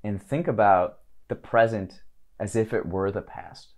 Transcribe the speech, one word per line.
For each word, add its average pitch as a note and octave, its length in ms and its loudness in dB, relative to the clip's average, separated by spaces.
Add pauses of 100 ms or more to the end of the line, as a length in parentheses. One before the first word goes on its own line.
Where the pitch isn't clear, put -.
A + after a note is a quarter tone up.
and G2+ 180 -6
think D#3+ 280 -4
about G2+ 500 4 (300)
the - 80 -6
present A2+ 640 0 (380)
as G#2 160 -4
if A2 160 0
it F#2+ 140 -2
were F#2+ 260 -2
the F#2+ 100 -6
past. - 560 -18